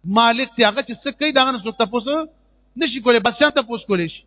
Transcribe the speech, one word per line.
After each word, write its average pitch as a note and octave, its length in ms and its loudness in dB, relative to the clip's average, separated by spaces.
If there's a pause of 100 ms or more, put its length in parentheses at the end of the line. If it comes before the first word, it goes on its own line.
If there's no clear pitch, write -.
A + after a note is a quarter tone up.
مالک A#3 520 2
دی، A#3 80 4
هغه G#3+ 180 0
چې A#3+ 200 -10
څه C#4 160 -6
کوي، D4+ 140 -2
د C4+ 60 2
هغه C4 120 2
نه B3 140 -4
څوک A3 120 -8
تپوس A3+ 300 -2 (720)
نشي B3+ 240 -4
کولی، A#3 180 4
بس A3+ 200 0
شان D4 120 4
تپوس A#3 340 -4
کولی F3 240 -2
شي. - 180 -16